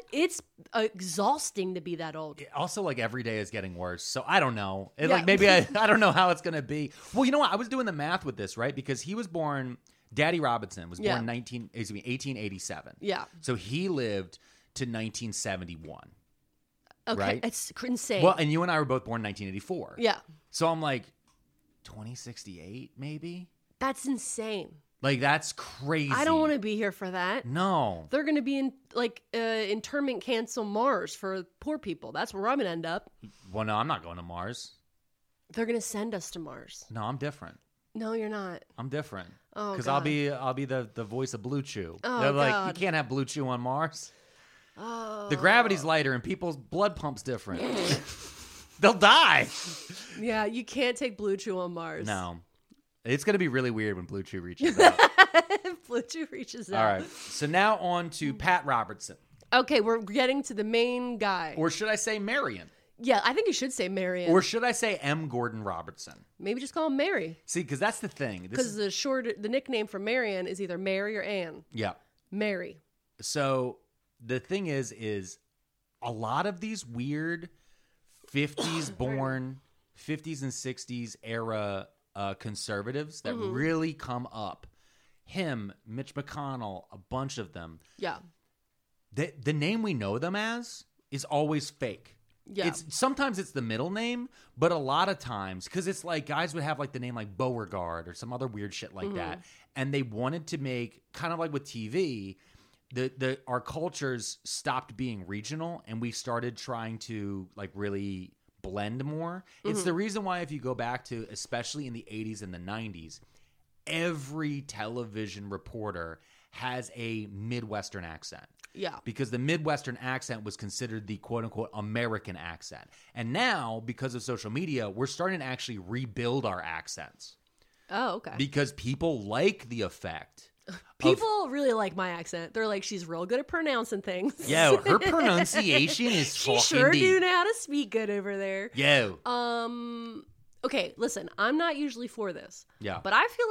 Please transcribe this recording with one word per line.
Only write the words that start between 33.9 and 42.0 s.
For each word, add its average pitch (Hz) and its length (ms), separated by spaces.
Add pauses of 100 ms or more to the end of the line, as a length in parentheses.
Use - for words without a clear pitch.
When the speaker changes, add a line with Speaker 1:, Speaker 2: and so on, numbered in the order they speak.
Speaker 2:
going 85 140
to 87 60
Mars. 85 540 (760)
Speaker 1:
They're 226 140
gonna 233 160
send 220 320
us 180 160
to - 80
Mars. 135 520
Speaker 2:
No, 110 120
I'm 123 160
different. 143 420 (340)
Speaker 1:
No, 220 200
you're 214 160
not. 190 340 (140)
Speaker 2:
I'm 131 100
different. 107 440 (220)
Speaker 1:
Oh, 208 220
Speaker 2:
'Cause 117 100
I'll 139 140
Speaker 1:
God. 139 40
Speaker 2:
be, 147 260
I'll 131 240
be 135 100
the, 123 280
the 117 120
voice 123 300
of 107 80
Blue 135 200
Chew. 90 400